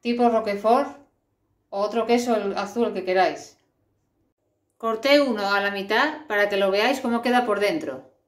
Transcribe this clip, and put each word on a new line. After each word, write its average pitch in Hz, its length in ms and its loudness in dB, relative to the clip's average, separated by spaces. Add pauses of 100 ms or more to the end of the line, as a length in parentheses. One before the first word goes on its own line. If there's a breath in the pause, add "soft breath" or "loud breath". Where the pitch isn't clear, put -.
tipo 240 280 2
Roquefort 226 720 0 (720)
o 196 100 -6
otro 220 260 -2
queso 240 300 2 (200)
azul 202 380 -2
que 185 100 -6
queráis. 185 540 0 (1160)
Corté 233 440 2
uno 214 320 0
a 202 80 0
la 202 120 -2
mitad 220 560 -2
para 208 200 2
que 202 100 -2
lo 196 120 2
veáis 226 300 2
cómo 233 220 -2
queda 247 220 2
por 208 140 0
dentro. 156 560 -4 (140)